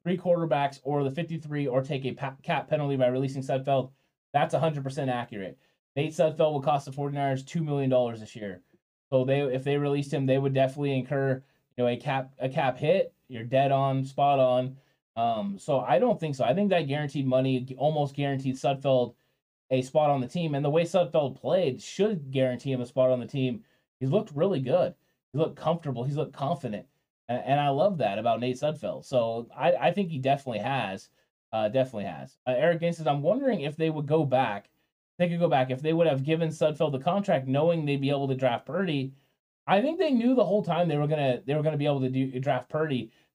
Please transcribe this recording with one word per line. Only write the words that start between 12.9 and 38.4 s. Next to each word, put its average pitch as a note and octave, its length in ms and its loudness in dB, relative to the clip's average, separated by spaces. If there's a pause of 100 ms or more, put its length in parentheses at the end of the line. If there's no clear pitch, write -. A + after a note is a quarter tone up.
You're A#2 160 -10
dead C3+ 280 2
on, C3+ 320 2
spot C#3 340 2
on. B2+ 380 2 (400)
Um, G#2+ 420 -2
so C#3 220 0
I B2+ 180 2
don't A#3 220 2
think D3+ 140 -4
so. A#2+ 100 -2
I A#2+ 100 2
think G3+ 140 0
that E3+ 200 2
guaranteed C#3+ 380 -2
money C3 520 0
almost D3 360 0
guaranteed C3+ 420 -2
Sudfeld C3 580 0 (560)
a C3 100 2
spot D3 300 2
on C#3 100 2
the B2+ 80 -4
team. E3 260 -2
And C3 100 0
the C#3+ 60 0
way E3 140 2
Sudfeld D#3+ 560 0
played C#3+ 400 0
should F#3 500 -2
guarantee C3 420 0
him B2+ 100 -2
a A#2+ 40 -6
spot B2+ 240 4
on B2+ 100 2
the A2+ 60 -6
team. B2+ 380 -2 (360)
He's C3 100 0
looked D#3 240 0
really D#3+ 260 0
good. C3+ 340 2 (380)
He C3+ 60 -2
looked - 180 0
comfortable. D3+ 480 -2
He's C#3+ 120 -4
looked D3 180 -4
confident. C3 520 -6 (420)
A-, A#2+ 40 -4
and B2 280 0
I C#3+ 80 0
love D#3 300 2
that G#2 200 0
about A2+ 220 0
Nate B2 160 -4
Sudfeld. G#2+ 480 -6
So A#2 520 -2
I, D#3+ 180 2
I C3+ 160 2
think F3+ 200 -2
he D#3 80 -6
definitely B2+ 420 -2
has. G#2+ 480 -4 (440)
Uh, A2 160 0
definitely A#2+ 360 0
has. D2 320 -12 (100)
Uh, B2+ 100 0
Eric D#3+ 240 2
Gaines E3+ 180 -2
says, D#3 80 -10
"I'm C#3+ 160 0
wondering A3 380 2
if C#3 160 -6
they D#3+ 120 0
would D3+ 180 -2
go D#3 180 4
back, A#2+ 440 0 (500)
they F3 100 2
could E3+ 100 -2
go E3+ 100 2
back, C3+ 220 2
if C#3 100 -4
they D#3 120 0
would E3 160 4
have C3+ 160 0
given D#3+ 240 0
Sudfeld D3+ 440 0
the C3 60 -2
contract F3 480 0
knowing D3+ 400 2
they'd C#3+ 140 0
be C3+ 100 0
able C#3 180 0
to C3+ 60 -2
draft B2+ 320 0